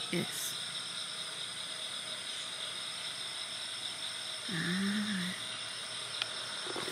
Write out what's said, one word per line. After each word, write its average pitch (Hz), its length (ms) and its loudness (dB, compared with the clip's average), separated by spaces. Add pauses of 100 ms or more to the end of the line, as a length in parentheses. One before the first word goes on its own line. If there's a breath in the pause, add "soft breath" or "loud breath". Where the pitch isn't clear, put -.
(120)
es. 175 140 4 (4000)
Ah, 190 840 4 (1600)